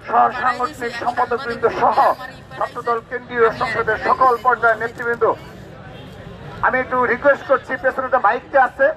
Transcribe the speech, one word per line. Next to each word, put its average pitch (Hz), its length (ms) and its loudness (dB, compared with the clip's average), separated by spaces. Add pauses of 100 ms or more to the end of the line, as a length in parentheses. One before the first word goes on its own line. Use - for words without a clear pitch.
সহ 233 160 4 (180)
সাংগঠনিক 247 500 -4 (100)
সম্পাদক 240 440 -2
বৃন্দ 233 180 -6 (160)
সহ 220 160 4 (600)
ছাত্রদল 233 420 -4 (120)
কেন্দ্রীয় 240 360 0 (140)
সংসদের 226 380 0 (100)
সকল 247 240 6 (120)
পর্যায়ের 226 380 4
নেতৃবৃন্দ, 233 420 -2 (1400)
আমি 233 180 2
একটু 254 120 -4 (160)
রিকোয়েস্ট 262 380 2
করছি, 262 220 0 (100)
পেছনে 262 300 -2
যে 262 140 2
মাইকটা 254 320 0 (100)
আছে 269 180 0 (100)